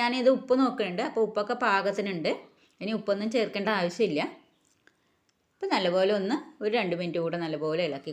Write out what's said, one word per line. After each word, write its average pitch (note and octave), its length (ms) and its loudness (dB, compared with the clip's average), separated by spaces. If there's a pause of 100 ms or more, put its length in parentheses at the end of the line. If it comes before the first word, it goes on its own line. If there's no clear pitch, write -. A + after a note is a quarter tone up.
ഞാനിത് B3 340 4
ഉപ്പ് - 240 0
നോക്കുന്നുണ്ട്. G#3 480 0
അപ്പോൾ A3+ 200 2
ഉപ്പൊക്കെ G#3+ 360 -2
പാകത്തിനുണ്ട്. G3 640 0 (500)
ഇനി G#3 180 -4
ഉപ്പൊന്നും G#3 380 -2
ചേർക്കേണ്ട G3+ 420 0
ആവശ്യമില്ല. F3 420 0 (1400)
അപ്പോൾ G4 120 -4
നല്ലപോലെ F#3 460 4
ഒന്ന് G3 160 -2 (280)
ഒരു G#3 140 0
രണ്ട് F#3 220 0
മിനിറ്റ് E3+ 240 -2
കൂടെ E3 180 -2
നല്ലപോലെ D#3 460 -2
ഇളക്കി C#3 260 -6